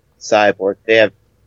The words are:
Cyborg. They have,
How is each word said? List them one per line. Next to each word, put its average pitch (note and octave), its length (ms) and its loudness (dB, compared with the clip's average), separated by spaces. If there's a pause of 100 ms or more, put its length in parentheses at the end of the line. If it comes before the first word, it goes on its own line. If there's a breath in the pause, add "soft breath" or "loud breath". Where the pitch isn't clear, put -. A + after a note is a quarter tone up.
(200)
Cyborg. G2+ 640 -2
They A2+ 120 0
have, G#2+ 160 0 (340)